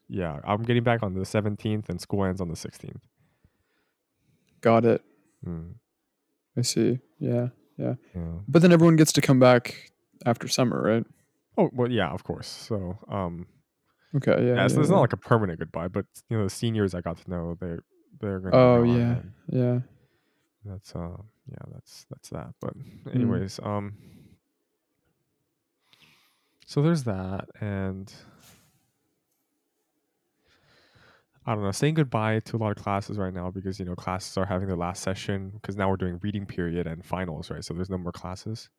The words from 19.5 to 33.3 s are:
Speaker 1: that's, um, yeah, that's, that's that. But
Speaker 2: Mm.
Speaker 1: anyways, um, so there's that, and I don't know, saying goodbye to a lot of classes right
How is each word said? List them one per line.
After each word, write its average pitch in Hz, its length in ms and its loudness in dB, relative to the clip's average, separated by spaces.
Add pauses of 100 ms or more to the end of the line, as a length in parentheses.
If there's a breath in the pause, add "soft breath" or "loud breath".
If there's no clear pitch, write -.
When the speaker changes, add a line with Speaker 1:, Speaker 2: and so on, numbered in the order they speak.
Speaker 1:
that's, 98 300 -14
um, 87 300 -10 (260)
yeah, - 220 -18
that's, - 380 -20
that's - 200 -20
that. - 300 -12
But - 180 -10
Speaker 2:
Mm. - 360 -14
Speaker 1:
anyways, 98 480 -2
um, 104 320 -6 (2750 soft breath)
so - 160 -2
there's 160 220 2
that, 95 440 -4 (120)
and 95 520 -6 (3250 soft breath)
I 117 80 0
don't 107 80 -2
know, 98 100 0
saying 151 220 0
goodbye 110 460 0
to - 160 -8
a - 20 -2
lot 107 180 0
of - 60 -18
classes 101 360 -4
right 92 160 -4